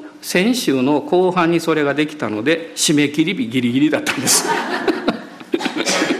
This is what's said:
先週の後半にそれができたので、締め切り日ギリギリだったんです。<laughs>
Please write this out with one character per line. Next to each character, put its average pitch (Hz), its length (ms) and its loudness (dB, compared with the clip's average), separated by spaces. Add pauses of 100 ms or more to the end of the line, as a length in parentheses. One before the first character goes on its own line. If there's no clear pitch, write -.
(220)
先 202 340 2
週 135 260 2
の 143 180 4
後 180 320 2
半 175 180 2
に 170 120 2
そ 165 120 0
れ 156 100 2
が 143 100 2
で 151 140 2
き 151 100 -10
た 113 120 -4
の 107 140 -4
で、 160 320 0
締 - 200 0
め 143 140 4
切 156 160 0
り 180 100 -2
日 123 120 -4
ギ 123 140 -2
リ 120 100 0
ギ 127 80 2
リ 151 100 4
だ 147 100 0
っ - 40 -8
た - 100 -2
ん - 60 -4
で - 80 -2
す。 - 200 0
<laughs> - 60 0 (1700)